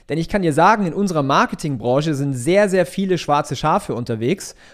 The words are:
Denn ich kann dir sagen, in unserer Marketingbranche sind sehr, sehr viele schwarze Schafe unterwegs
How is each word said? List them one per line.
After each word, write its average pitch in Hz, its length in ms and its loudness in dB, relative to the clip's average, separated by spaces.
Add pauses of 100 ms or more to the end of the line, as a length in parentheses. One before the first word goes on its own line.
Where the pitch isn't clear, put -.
Denn 147 100 -2
ich 165 100 -4
kann 202 140 -2
dir 165 100 2
sagen, 190 340 4
in 160 80 -4
unserer 180 280 0
Marketingbranche 143 920 0
sind 139 200 -2
sehr, 175 340 2
sehr 180 180 2
viele 185 320 -2
schwarze 147 380 -2
Schafe 160 380 0
unterwegs 120 600 -4 (200)